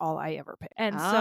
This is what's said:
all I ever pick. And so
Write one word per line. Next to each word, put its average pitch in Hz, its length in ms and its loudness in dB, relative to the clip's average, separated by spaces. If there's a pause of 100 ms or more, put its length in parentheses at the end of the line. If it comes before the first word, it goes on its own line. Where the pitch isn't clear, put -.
all 160 180 0
I 156 140 -4
ever 147 280 -10
pick. - 160 -14
And 208 240 0
so 165 60 2 (140)